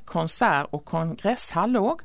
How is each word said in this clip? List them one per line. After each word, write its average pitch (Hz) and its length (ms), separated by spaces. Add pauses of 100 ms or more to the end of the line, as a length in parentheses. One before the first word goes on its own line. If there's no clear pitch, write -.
konsert- 160 680
och 147 140
kongresshall 165 840
låg 247 340